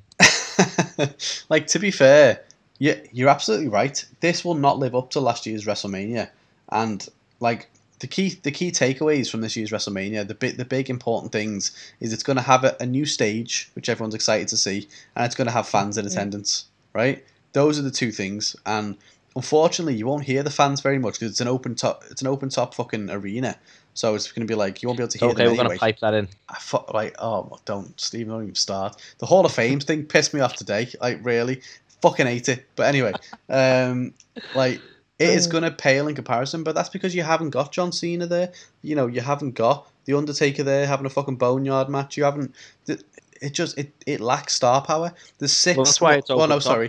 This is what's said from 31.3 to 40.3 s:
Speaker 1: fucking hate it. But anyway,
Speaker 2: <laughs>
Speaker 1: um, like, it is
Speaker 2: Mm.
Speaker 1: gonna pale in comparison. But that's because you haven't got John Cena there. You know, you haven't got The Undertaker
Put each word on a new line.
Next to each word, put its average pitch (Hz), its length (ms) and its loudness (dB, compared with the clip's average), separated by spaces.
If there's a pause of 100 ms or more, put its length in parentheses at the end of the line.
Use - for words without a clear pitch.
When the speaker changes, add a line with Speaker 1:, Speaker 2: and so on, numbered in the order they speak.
Speaker 1:
fucking 160 260 4
hate 123 220 -2
it. 123 160 -2 (100)
But 123 120 -2
anyway, 131 260 2 (200)
Speaker 2:
<laughs> - 180 -20
Speaker 1:
um, 127 640 2 (400)
like, 127 260 0 (380)
it 165 100 6
is 175 180 4
Speaker 2:
Mm. 165 40 -2
Speaker 1:
gonna 165 220 0
pale 143 360 2
in 151 60 -4
comparison. 131 500 -4
But 160 100 -2
that's 165 140 -2
because 190 260 -6
you 175 80 0
haven't 160 280 0
got 143 200 -2
John 175 220 -4
Cena 175 340 -4
there. 175 240 0 (300)
You 151 160 -4
know, 135 120 2
you 120 120 -4
haven't 139 320 -2
got 123 340 2 (200)
The 135 80 0
Undertaker 147 480 0